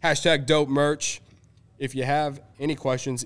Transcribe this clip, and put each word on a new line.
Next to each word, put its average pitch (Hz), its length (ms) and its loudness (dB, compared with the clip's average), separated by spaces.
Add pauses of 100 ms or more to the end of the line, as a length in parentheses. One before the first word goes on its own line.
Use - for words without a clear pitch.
Hashtag 151 440 2
dope 151 220 2
merch. 147 520 0 (560)
If 135 160 -6
you 131 100 -4
have 143 380 -2 (180)
any 151 140 -2
questions, 131 520 -4